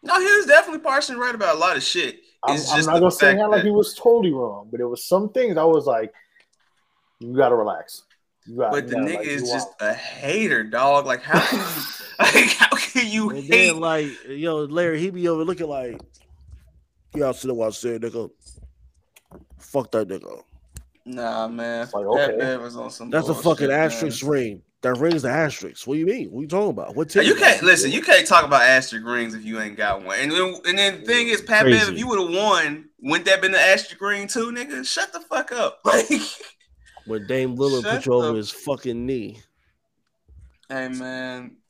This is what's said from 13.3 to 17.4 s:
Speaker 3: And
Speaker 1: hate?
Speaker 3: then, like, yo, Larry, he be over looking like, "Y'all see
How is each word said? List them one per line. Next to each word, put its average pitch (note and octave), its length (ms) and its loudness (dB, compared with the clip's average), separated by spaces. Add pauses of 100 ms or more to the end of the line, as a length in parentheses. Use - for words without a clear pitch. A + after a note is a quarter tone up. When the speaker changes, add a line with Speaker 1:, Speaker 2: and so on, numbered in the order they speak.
Speaker 3:
And C#3 100 -8
Speaker 1:
hate? C#3 100 -6 (220)
Speaker 3:
then, D#3+ 80 -4
like, D#3+ 260 0 (220)
yo, D3+ 380 -4
Larry, D#3+ 340 0
he F#3 100 -2
be F3+ 180 -4
over D#3+ 160 0
looking E3 240 -6
like, B2+ 320 -8 (1120)
"Y'all C#3+ 180 -2
see B2+ 180 -8